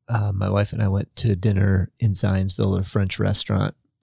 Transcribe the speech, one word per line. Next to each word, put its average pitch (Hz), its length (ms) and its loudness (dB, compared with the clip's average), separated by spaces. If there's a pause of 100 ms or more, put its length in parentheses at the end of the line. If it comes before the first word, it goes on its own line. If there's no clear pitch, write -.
uh, 104 240 0
my 98 160 0
wife 101 240 0
and 113 80 -2
I 104 60 2
went 98 300 -2
to 107 180 0
dinner 95 640 2
in 110 140 2
Zionsville 98 680 0
at 95 60 -4
a - 40 -10
French 98 300 -2
restaurant, 98 560 -2 (280)